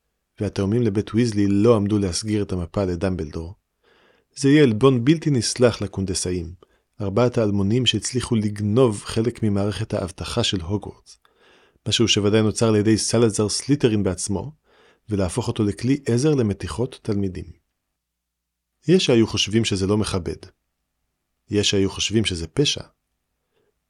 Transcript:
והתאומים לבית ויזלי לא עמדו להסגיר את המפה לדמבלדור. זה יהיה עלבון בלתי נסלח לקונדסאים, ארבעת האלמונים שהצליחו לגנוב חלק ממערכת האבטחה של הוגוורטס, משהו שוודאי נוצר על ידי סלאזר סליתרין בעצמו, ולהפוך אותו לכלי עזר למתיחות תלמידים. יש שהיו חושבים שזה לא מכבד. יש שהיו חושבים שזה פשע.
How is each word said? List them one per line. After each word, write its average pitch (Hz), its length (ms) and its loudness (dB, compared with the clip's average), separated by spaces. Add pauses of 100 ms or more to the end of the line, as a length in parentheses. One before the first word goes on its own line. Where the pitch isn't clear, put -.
(400)
והתאומים 101 420 0
לבית 104 320 -2
ויזלי 107 340 2
לא 104 280 4
עמדו 101 220 0
להסגיר 101 440 -2
את 98 100 -6
המפה 92 320 -4
לדמבלדור. 85 720 -4 (800)
זה 139 120 0
יהיה 151 140 6
עלבון 123 420 4
בלתי 156 260 2
נסלח 123 520 2
לקונדסאים, 92 720 -6 (460)
ארבעת 110 380 0
האלמונים 104 480 0
שהצליחו 117 500 -2
לגנוב 104 680 0
חלק 117 380 -4
ממערכת 104 520 -2
האבטחה 98 500 -4
של 98 160 -2
הוגוורטס, - 580 -8 (720)
משהו 110 200 2
שוודאי 104 340 2
נוצר 107 260 2
על 110 80 4
ידי 104 220 4
סלאזר 110 500 2
סליתרין 117 540 0
בעצמו, 98 500 -4 (560)
ולהפוך 101 400 -2
אותו 110 160 -2
לכלי 120 420 -2
עזר 127 280 2
למתיחות 110 680 -2
תלמידים. 98 420 -4 (1400)
יש 180 180 4
שהיו 117 200 6
חושבים 107 380 0
שזה 95 220 -2
לא 101 100 2
מכבד. 87 400 -4 (1120)
יש 101 200 2
שהיו 98 200 2
חושבים 107 340 -2
שזה 82 220 -4
פשע. - 360 -2 (1080)